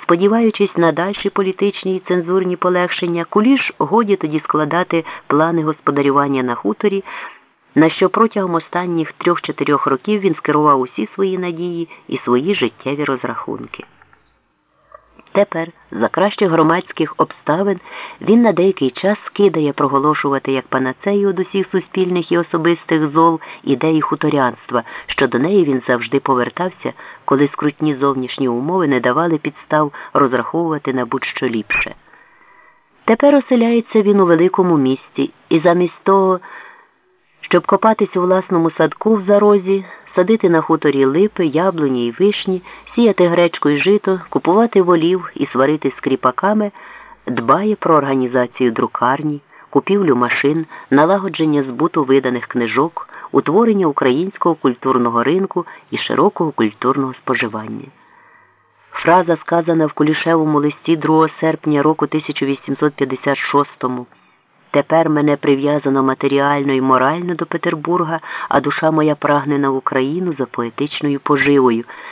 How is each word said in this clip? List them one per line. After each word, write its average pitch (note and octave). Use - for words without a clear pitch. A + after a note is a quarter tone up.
сподіваючись G3+
на E3
дальші F#3+
політичні F#3+
і F#3
цензурні F3+
полегшення, F3
Куліш B3
годі G3+
тоді D3+
складати D#3+
плани D#3+
господарювання C#3+
на B2
хуторі, G3
на D#3
що F#3
протягом G3
останніх E3+
трьох-чотирьох D3
років G3
він F#3
скерував D3
усі B2+
свої F#3+
надії F3
і C3+
свої C3+
життєві C#3+
розрахунки. A#2+
Тепер, E3+
за -
кращих G3
громадських E3
обставин, F#3
він A#3
на A3
деякий F3
час G3+
скидає D#3+
проголошувати C#3
як C3
панацею G3
од F#3
усіх F#3+
суспільних F3+
і E3+
особистих E3
зол E3
ідеї D#3
хуторянства, C#3
що -
до A#2+
неї F3
він C3
завжди B2
повертався, B2+
коли C#3+
скрутні D3
зовнішні C3
умови D3+
не C3
давали D3
підстав D3+
розраховувати C#3
на B2+
будь-що B2+
ліпше. -
Тепер C#4+
оселяється A#3
він G3+
у F#3
великому F3
місті, C3+
і E3
замість F3
того, F#3+
щоб -
копатись G#3+
у F3+
власному F3+
садку E3
в G3+
зарозі, G3+
садити F#3+
на E3
хуторі D3+
липи, E3+
яблуні D3
й A#2+
вишні, F#3
сіяти G3+
гречку E3+
й D3
жито, F#3+
купувати G3
волів F3
і C#3
сварити C#3
з -
кріпаками, G3
дбає C#3+
про E3+
організацію B2+
друкарні, C#3
купівлю F3
машин, C#3
налагодження D#3+
збуту C#3
виданих B2+
книжок, B2
утворення G3
українського D3+
культурного B2
ринку F3
і A2+
широкого D#3
культурного B2+
споживання. A2+
Фраза, E3+
сказана E3
в D3+
Кулішевому D#3
листі D3+
другого D#3
серпня D3+
року D#3
тисяча D3
вісімсот C#3
п'ятдесят C3+
шостому: B2+
«Тепер D#3+
мене D3
прив'язано C#3
матеріально C#3
і C3
морально C3+
до D#3+
Петербурга, E3
а C#3+
душа D3
моя D#3
прагне C#3+
на C#3
Україну C#3
за B2+
поетичною C#3
поживою», C3+